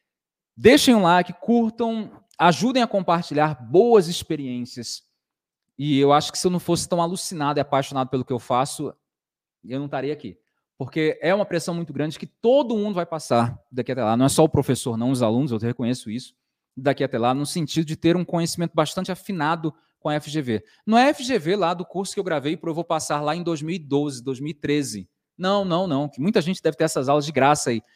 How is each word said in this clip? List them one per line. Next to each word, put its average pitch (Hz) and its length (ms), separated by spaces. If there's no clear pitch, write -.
Deixem 247 380
um 208 80
like, 180 300
curtam, 226 800
ajudem 180 440
a 226 40
compartilhar 170 680
boas 180 520
experiências. 127 960
E 139 220
eu 143 140
acho 151 180
que - 80
se - 80
eu 180 40
não 180 100
fosse - 280
tão 175 140
alucinado 160 560
e 139 40
apaixonado 135 460
pelo 127 160
que - 80
eu 123 60
faço, 131 560
eu 123 140
não 143 80
estaria 139 260
aqui. 123 260
Porque 151 420
é 170 140
uma 202 100
pressão 175 300
muito 170 180
grande 147 260
que - 80
todo 240 500
mundo 208 180
vai 175 120
passar 120 540
daqui 123 200
até 127 140
lá. 110 120
Não 131 100
é - 20
só 156 160
o 156 40
professor, 127 480
não, 120 140
os 123 120
alunos, 120 280
eu 110 80
reconheço 117 520
isso, 123 240
daqui 135 280
até 127 120
lá, 120 160
no 143 140
sentido 165 400
de 156 100
ter 170 200
um 175 80
conhecimento 170 500
bastante 175 380
afinado 160 600
com 160 80
a 151 60
F 147 140
G 151 140
V. 113 220
Não 220 140
é 247 60
a 285 40
F 294 140
G 240 160
V 165 160
lá 180 200
do 180 100
curso 190 280
que - 60
eu 190 60
gravei 151 320
pro 165 140
Eu 151 40
Vou 165 100
Passar 151 360
lá 151 160
em 175 60
dois 160 200
mil 165 140
e - 20
doze, 139 440
dois 127 180
mil 147 100
e - 40
treze. 135 540
Não, 196 260
não, 180 220
não. 147 220
Que - 120
muita 196 200
gente 165 200
deve 160 160
ter 160 80
essas 143 240
aulas 143 160
de 156 60
graça 143 400
aí. 113 100